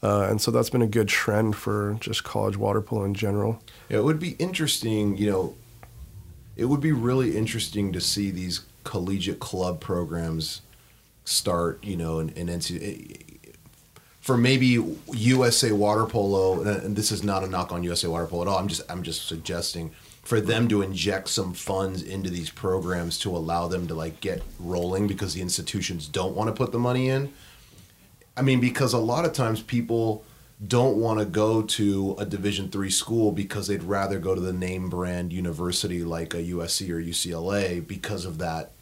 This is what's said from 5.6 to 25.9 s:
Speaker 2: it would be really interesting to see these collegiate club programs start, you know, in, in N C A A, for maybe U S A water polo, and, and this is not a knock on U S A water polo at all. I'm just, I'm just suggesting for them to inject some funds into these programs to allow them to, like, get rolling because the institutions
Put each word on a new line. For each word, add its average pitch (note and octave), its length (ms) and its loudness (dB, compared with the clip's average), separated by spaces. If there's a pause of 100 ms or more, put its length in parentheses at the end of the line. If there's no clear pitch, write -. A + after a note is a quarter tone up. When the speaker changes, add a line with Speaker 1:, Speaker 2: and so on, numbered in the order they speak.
Speaker 2:
it A#2 100 0
would C#3 140 2
be D#3 120 4
really B2 440 2
interesting G#2 580 0
to F2 80 -2
see G2+ 280 0
these F2+ 300 -4 (240)
collegiate G2 560 -2
club F2+ 400 -4
programs E2 800 -4 (640)
start, E2+ 580 0
you G2 140 -4
know, D#2+ 240 -2
in, D#2+ 100 -2
in E2+ 180 -6
N E2+ 120 -2
C F2 160 -4
A G2+ 120 -6
A, - 560 -14 (760)
for B2+ 160 2
maybe B2 420 6 (340)
U B2+ 320 6
S A#2 200 4
A A2 100 4
water G#2+ 320 4
polo, G2 540 2
and, G2+ 240 0
and G2+ 120 -2
this G#2 140 0
is G2+ 140 -2
not F#2+ 180 0
a F#2 60 -4
knock F2+ 240 -2
on F2 100 -4
U F2 80 -2
S E2+ 140 -2
A E2+ 60 0
water E2 160 -2
polo F2 160 -2
at F#2 60 0
all. G2 100 2
I'm G2 100 0
just, - 200 -4
I'm F2+ 140 -6
just E2 240 -6
suggesting E2 640 -6 (320)
for A2+ 180 2
them A2 280 2
to G#2 140 4
inject F#2+ 460 -2
some F#2 240 -2
funds F#2+ 480 -2
into F#2+ 300 -6
these F2 180 -6
programs F2+ 680 -2
to F2+ 180 -2
allow E2 300 0
them F2 220 -2
to, E2 60 -4
like, D#2+ 260 -6
get F2+ 220 -4 (180)
rolling F2+ 480 0
because F#2+ 260 -4
the F#2 80 -4
institutions F2 640 -4